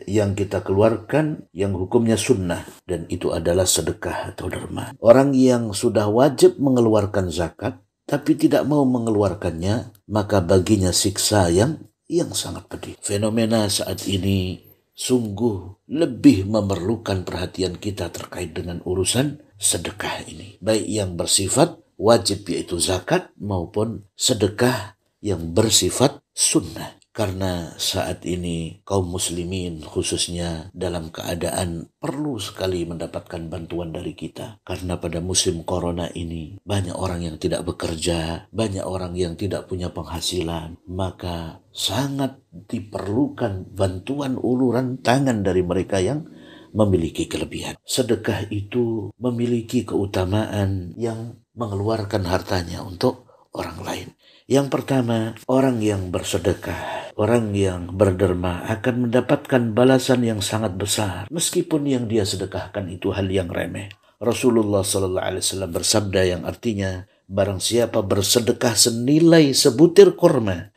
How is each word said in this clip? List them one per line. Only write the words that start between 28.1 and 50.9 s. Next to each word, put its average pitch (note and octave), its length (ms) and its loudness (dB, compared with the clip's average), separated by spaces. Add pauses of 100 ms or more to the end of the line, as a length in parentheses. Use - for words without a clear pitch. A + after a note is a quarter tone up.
ini E2+ 560 -6
kaum G2 240 0
muslimin F2 720 -6
khususnya E2+ 960 -4
dalam F2 320 -6
keadaan E2+ 880 -6
perlu D3 400 -6
sekali F#2 480 -4
mendapatkan E2+ 640 -10
bantuan E2+ 400 -8
dari D#2+ 240 -8
kita. - 480 -14
Karena F2 400 -6
pada E2+ 240 -6
musim F2+ 400 0
corona F2 480 -4
ini E2 480 -10
banyak F#2+ 320 -4
orang F2 320 -4
yang D#2 160 -8
tidak E2+ 240 -2
bekerja, E2 880 -4
banyak F#2+ 320 -4
orang F2+ 320 -6
yang F2+ 160 -2
tidak F2+ 320 -4
punya F2+ 320 -6
penghasilan. E2 880 -4
Maka F2 880 -8
sangat C3+ 640 -2 (160)
diperlukan G2+ 1200 -4
bantuan A#2+ 640 -2
uluran B2+ 640 0
tangan B2+ 400 2
dari F#2 240 2
mereka F2+ 400 -2
yang D3 240 -2 (480)
memiliki F2+ 560 2
kelebihan. D2+ 480 -8
Sedekah A2 720 -2
itu A2 640 -2
memiliki A#2+ 720 -2
keutamaan G2 1120 0